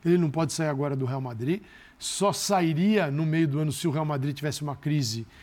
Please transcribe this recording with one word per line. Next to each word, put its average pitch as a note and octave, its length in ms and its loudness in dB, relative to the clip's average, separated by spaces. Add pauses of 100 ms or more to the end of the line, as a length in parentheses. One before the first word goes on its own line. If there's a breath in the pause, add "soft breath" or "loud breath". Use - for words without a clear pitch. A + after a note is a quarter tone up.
ele F3 140 4
não D#3+ 120 4
pode D#3 220 0
sair D#3 160 -2
agora C#3 280 -2
do C3+ 80 -2
Real C3 160 -2
Madrid, B2+ 400 -2 (380 loud breath)
só - 340 0
sairia F3+ 760 2
no D3+ 160 0
meio D#3+ 200 2
do C#3+ 140 0
ano D#3 120 0
se - 140 -4
o D#3 40 2
Real D#3 140 0
Madrid C#3+ 300 -2
tivesse D3 280 -6
uma C#3+ 120 -6
crise A#2 520 -2 (160 loud breath)